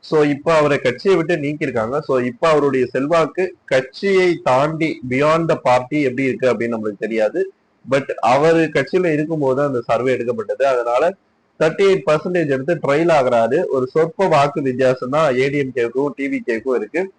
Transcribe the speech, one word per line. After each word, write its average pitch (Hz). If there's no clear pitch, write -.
So, 165
இப்ப 139
அவரை 143
கட்சியை 131
விட்டு 165
நீக்கியிருக்காங்க. 139
So, 135
இப்ப 120
அவருடைய 143
செல்வாக்கு 156
கட்சியை 185
தாண்டி 151
beyond 156
the 156
party 127
எப்படி 123
இருக்கு 123
அப்படின்னு 117
நம்மளுக்கு 107
தெரியாது. 110
But 135
அவரு 165
கட்சியில 170
இருக்கும்போது 147
அந்த 127
சர்வே 123
எடுக்கப்பட்டது. 113
அதனால 120
தேர்ட்டி 160
எயிட் 185
பர்சன்டேஜ் 156
எடுத்து 147
ட்ரையல் 160
ஆகுறாரு. 120
ஒரு 131
சொற்ப 165
வாக்கு 147
வித்தியாசம் 127
தான் 156
ஏ 139
டி 147
எம் 127
கேக்கும் 127
டி 139
வி 135
கேக்கும் 117
இருக்கு. 107